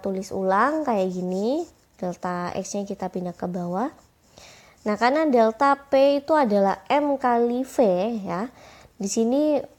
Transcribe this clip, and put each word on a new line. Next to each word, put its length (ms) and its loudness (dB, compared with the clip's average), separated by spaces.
tulis 240 -6
ulang 560 0
kayak 240 0
gini, 560 -4
delta 560 -6
X-nya 320 -6
kita 240 -8
pindah 240 -8
ke 160 -8
bawah. 400 -4
Nah, 160 -4
karena 320 2
delta 480 4
P 480 2
itu 80 0
adalah 560 2
M 320 2
kali 400 0
V 160 -6
ya. 240 -4
Di 80 -8
sini 560 0